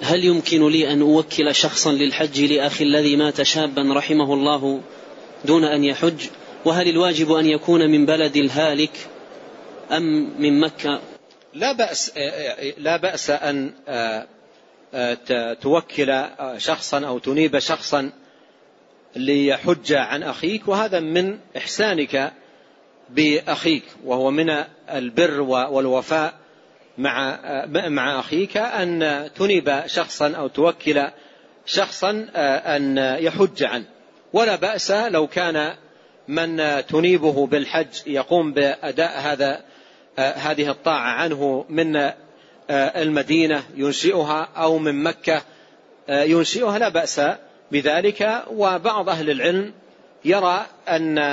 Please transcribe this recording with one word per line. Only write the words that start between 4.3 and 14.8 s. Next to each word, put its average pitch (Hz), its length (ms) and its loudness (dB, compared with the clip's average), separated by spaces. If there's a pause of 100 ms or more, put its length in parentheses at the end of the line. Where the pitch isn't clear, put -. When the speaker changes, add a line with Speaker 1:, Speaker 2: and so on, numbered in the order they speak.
Speaker 1:
الله 139 480 0 (640)
دون 160 180 6
أن 147 200 2
يحج؟ 147 420 0 (400)
وهل 175 240 2
الواجب 160 420 2
أن 160 140 4
يكون 156 460 4
من 147 140 6
بلد 156 300 2
الهالك 147 560 2 (1000)
أم 156 500 0
من 147 180 4
مكة؟" 151 420 -2 (520)
Speaker 2:
لا 214 180 -2
بأس، 220 400 -2 (640)
لا 156 200 0
بأس 165 320 -4
أن، 143 440 -2 (140)
آه، 117 400 -4 (640)